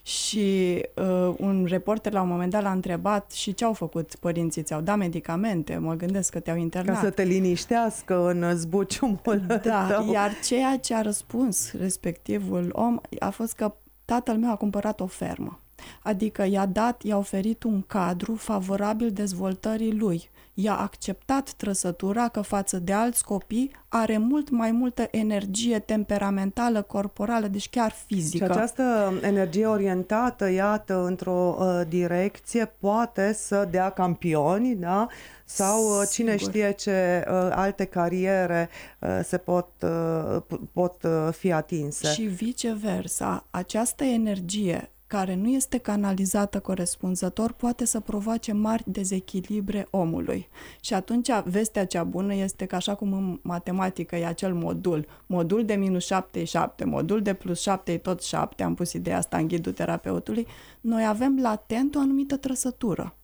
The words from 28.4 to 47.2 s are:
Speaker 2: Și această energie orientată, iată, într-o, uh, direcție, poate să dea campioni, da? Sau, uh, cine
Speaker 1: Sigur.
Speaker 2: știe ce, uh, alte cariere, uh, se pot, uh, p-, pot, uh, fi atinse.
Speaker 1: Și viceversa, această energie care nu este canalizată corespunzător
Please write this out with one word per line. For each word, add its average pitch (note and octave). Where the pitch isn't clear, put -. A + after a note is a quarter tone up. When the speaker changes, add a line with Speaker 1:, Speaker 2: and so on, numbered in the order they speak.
Speaker 2:
Și F#3
această A3+
energie G3
orientată, G3+
iată, F#3+
într-o, F3+
uh, F#3
direcție, F3+
poate G#3+
să G3+
dea F#3
campioni, F3+
da? F#3
Sau, G#3
uh, G3+
cine A3+
Speaker 1:
Sigur. G3
Speaker 2:
știe G3+
ce, F#3
uh, F#3
alte G3
cariere, F3+
uh, -
se F3
pot, F3
uh, E3
p-, -
pot, F3
uh, E3
fi F3+
atinse. D#3
Speaker 1:
Și D3+
viceversa, G#3+
această G#3+
energie G#3
care F#3+
nu G3
este C4
canalizată G3+
corespunzător F#3